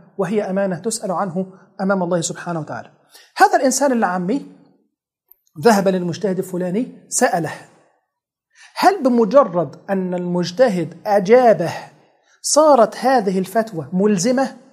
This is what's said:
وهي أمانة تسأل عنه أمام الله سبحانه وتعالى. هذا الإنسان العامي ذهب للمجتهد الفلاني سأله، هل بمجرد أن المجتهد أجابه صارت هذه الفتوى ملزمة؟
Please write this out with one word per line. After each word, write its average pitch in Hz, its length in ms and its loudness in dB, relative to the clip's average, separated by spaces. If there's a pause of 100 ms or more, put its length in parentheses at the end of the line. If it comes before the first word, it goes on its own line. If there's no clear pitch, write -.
(180)
وهي 196 320 -2
أمانة 190 300 -2
تسأل 220 320 -6
عنه 180 340 -4 (360)
أمام 196 220 0
الله 175 180 -2
سبحانه 170 380 -8
وتعالى. 127 300 -12 (480)
هذا 381 200 4
الإنسان 269 340 0
العامي 196 540 -2 (1160)
ذهب 202 240 4
للمجتهد 185 500 -2
الفلاني 185 500 -4 (220)
سأله، 175 420 -2 (1200)
هل 370 280 2
بمجرد 226 720 2 (140)
أن 185 240 -2
المجتهد 180 800 -2 (120)
أجابه 202 680 4 (720)
صارت 285 560 4
هذه 208 420 0
الفتوى 185 540 -4
ملزمة؟ 214 540 0 (260)